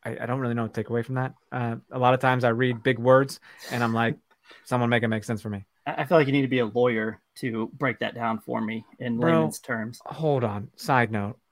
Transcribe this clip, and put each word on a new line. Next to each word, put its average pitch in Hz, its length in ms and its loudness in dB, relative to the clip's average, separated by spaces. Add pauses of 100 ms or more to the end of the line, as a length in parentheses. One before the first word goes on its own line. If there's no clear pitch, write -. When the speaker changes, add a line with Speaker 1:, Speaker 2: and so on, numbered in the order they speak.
Speaker 1:
I, 135 140 -8
I 120 60 -8
don't 127 140 -2
really 120 140 -2
know 117 100 -2
what 107 100 -10
to 117 60 -4
take 107 100 -6
away 117 120 -2
from 131 120 -8
that. 131 200 -4 (160)
Uh, 120 260 -4 (140)
a 131 80 -8
lot 123 140 6
of 127 80 4
times 127 240 2
I 123 60 6
read 117 320 0
big 127 160 2
words 131 420 4 (300)
and 120 120 -2
I'm 113 120 0
like, 113 220 2 (240)
<laughs> - 240 -20
"Someone 123 260 0
make 120 120 4
it 113 60 0
make 110 160 -2
sense 110 180 -6
for 110 80 -10
me." 98 140 -8 (220)
Speaker 2:
I, 151 160 -4
I - 20 0
feel 160 140 6
like 147 80 6
you 135 60 0
need 139 100 4
to 131 60 0
be 127 120 0
a 117 60 0
lawyer 113 540 0 (160)
to 113 360 -4
break 131 280 -4
that 117 140 -4
down 113 240 -4
for 117 220 -6
me 113 240 -6 (140)
in 120 200 -4
Speaker 1:
Bro, 160 140 2
Speaker 2:
layman's 165 260 0
terms. 117 460 -8
Speaker 1:
hold 143 400 -2
on. 101 320 -4
Side 127 340 0
note. 104 280 -6 (120)